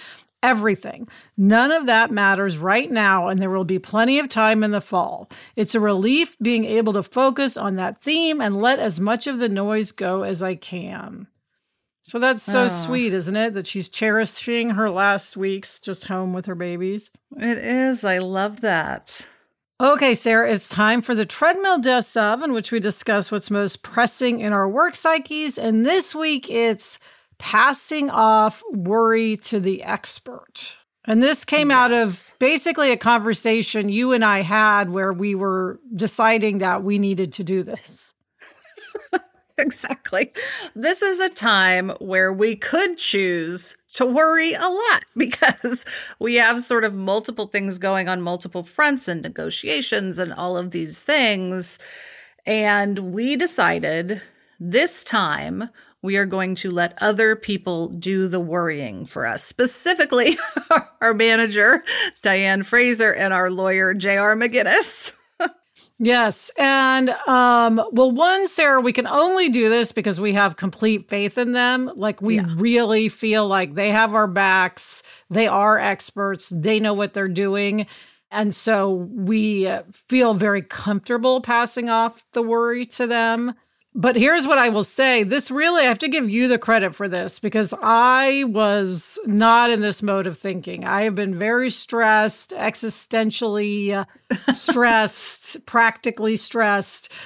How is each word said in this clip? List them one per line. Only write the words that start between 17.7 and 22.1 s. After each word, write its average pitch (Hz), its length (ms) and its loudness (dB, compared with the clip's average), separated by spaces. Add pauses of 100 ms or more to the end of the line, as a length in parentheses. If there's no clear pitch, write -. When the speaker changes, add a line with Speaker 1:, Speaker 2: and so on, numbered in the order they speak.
Speaker 2:
I 185 140 0
love 190 420 -4
that. - 640 -4 (580)
Speaker 1:
Okay, 277 340 4
Sarah, 226 380 2
it's 202 160 -4
time 214 320 2
for 240 140 -2
the 214 100 0
treadmill 359 540 2
desk 247 400 0